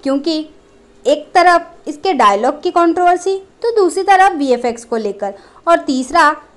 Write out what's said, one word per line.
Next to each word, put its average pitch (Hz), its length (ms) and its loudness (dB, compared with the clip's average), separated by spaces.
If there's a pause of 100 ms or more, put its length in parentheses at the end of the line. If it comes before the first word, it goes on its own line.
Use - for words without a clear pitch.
क्योंकि 302 420 -4 (600)
एक 294 280 0
तरफ 339 560 0
इसके 359 240 -4
डायलॉग 240 480 0
की 359 100 -4
कंट्रोवर्सी 349 720 0 (200)
तो 466 140 -2
दूसरी 381 280 0
तरफ 381 340 4
वीएफ़एक्स 240 480 -4
को 233 120 -6
लेकर, 202 360 -6 (340)
और 339 120 4
तीसरा 302 560 0 (220)